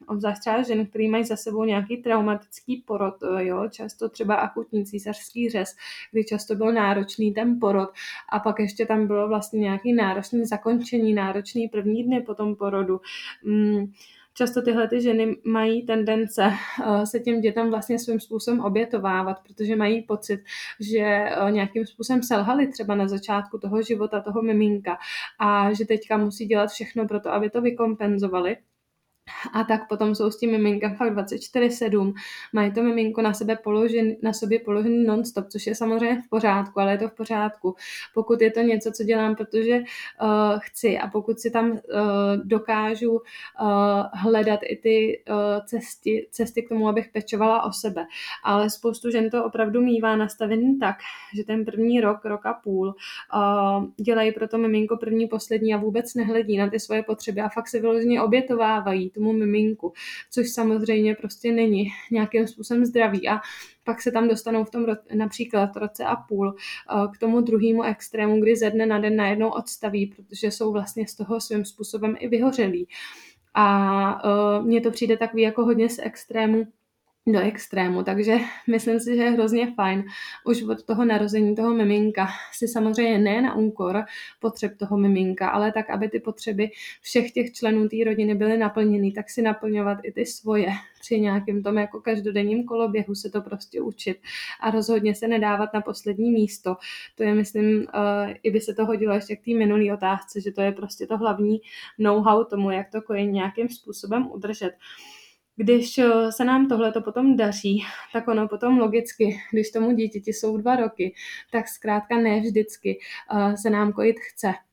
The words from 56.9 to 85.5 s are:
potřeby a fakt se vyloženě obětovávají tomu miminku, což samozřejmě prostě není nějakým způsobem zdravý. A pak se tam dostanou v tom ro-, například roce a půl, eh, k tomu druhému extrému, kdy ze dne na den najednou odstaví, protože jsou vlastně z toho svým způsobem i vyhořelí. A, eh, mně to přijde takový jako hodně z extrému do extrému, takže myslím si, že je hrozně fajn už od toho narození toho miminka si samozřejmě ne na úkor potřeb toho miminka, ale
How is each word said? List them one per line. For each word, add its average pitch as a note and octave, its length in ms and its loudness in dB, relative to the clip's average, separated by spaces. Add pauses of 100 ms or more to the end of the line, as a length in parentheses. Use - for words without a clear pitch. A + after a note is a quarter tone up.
potřeby G#3+ 380 -4
a G#3+ 80 -2
fakt A3+ 200 -8
se A#3 120 -2
vyloženě A3+ 420 2
obětovávají A3 880 0 (100)
tomu A3 120 2
miminku, G#3+ 600 0 (380)
což A#3+ 200 -2
samozřejmě A3 640 2
prostě A#3 380 -6
není G#3 360 2 (220)
nějakým A3 360 2
způsobem A#3+ 380 0
zdravý. A3+ 440 2
A G#3+ 120 0 (440)
pak A3+ 180 -6
se A#3+ 100 0
tam A#3 160 4
dostanou A3+ 360 0
v G#3+ 60 -12
tom A#3 140 -2
ro-, G#3+ 120 -2 (180)
například G#3+ 640 0
roce G#3 280 -6
a F3 120 0
půl, G3 380 -2
eh, - 600 -4
k - 40 -20
tomu A3+ 220 2
druhému A3+ 420 4
extrému, G#3+ 580 0
kdy A3 160 6
ze A3 140 2
dne A3 160 2
na G#3+ 120 2
den G#3+ 180 2
najednou G#3+ 320 2
odstaví, G3+ 580 -4
protože G3+ 440 -6
jsou G#3+ 220 -2
vlastně G#3 340 -4
z - 80 -12
toho A3 260 -4
svým G#3 240 -4
způsobem G#3+ 540 -4
i B3 100 -6
vyhořelí. A#3 600 2 (640)
A, G3 720 2
eh, G#3 380 2
mně A#3 180 4
to A3+ 100 0
přijde A3+ 260 0
takový A3+ 260 0
jako A3 220 2
hodně A3+ 240 4
z A#3 140 -10
extrému A3 640 0 (600)
do G#3 140 4
extrému, F#3 640 -2
takže G#3 340 2 (340)
myslím A3+ 300 2
si, A#3+ 160 0
že A#3+ 60 4
je A#3+ 80 4
hrozně A#3 440 2
fajn G3 300 0 (420)
už A#3 160 2
od G#3+ 200 -4
toho A3+ 220 0
narození G#3 500 2
toho A3+ 200 2
miminka G#3 540 2 (240)
si A#3 160 -2
samozřejmě A3+ 500 2
ne G#3 240 4
na C4 120 0
úkor G#3+ 500 0 (360)
potřeb A3 360 -4
toho G3+ 220 -2
miminka, F#3 500 2
ale G#3 240 2